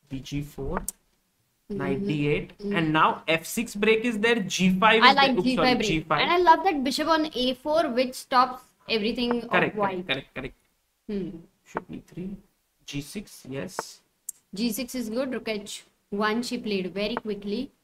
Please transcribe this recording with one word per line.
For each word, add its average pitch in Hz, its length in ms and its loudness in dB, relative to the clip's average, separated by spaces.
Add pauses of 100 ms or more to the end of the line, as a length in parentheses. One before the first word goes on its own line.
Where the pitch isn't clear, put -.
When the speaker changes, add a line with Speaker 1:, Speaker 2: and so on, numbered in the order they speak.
Speaker 1:
B 135 120 -10
G 143 220 -6
four, 143 360 -6 (920)
Speaker 2:
Mm-hmm. 202 80 -6
Speaker 1:
knight 139 260 -2
D 147 240 0
eight, - 300 -2
Speaker 2:
Mm-hmm. 202 160 -6
Speaker 1:
and 160 180 2
now 180 360 2
F 160 180 0
six - 300 -6
break 220 280 2
is 233 140 0
there. 233 220 2
G 185 360 2
five 220 280 6
Speaker 2:
I 254 60 10
Speaker 1:
is 277 40 6
Speaker 2:
like 277 120 6
Speaker 1:
there. 254 120 2
Oops, 180 60 0
Speaker 2:
G 254 120 2
five - 80 2
Speaker 1:
sorry, 254 120 6
Speaker 2:
break. 277 120 0
Speaker 1:
G 156 120 0
five. 151 220 0
Speaker 2:
And 285 100 2
I 349 60 4
love 330 260 6
that 311 180 2
bishop 285 240 -2
on 320 260 2
A 254 220 0
four, 311 360 0
which 254 240 0
stops 254 500 0 (240)
everything 226 560 0
of 233 60 -10
Speaker 1:
Correct, 196 260 2
Speaker 2:
white. 190 320 -2
Speaker 1:
correct, - 260 -6
correct, - 0 -
correct. 131 200 -10 (540)
Speaker 2:
Hmm. 196 200 -4 (360)
Speaker 1:
Should - 240 -10
be 156 200 -14
three. 190 280 -10 (500)
G 143 140 -8
six, - 480 -14
yes. 147 520 -10 (520)
Speaker 2:
G 220 200 -2
six 254 240 -8
is 226 140 -6
good. 254 220 -4
Rook 226 160 -8
H 202 360 -8 (240)
one, 214 340 -2
she 240 160 -6
played 190 340 -4
very 208 220 -4
quickly. 208 560 -6 (140)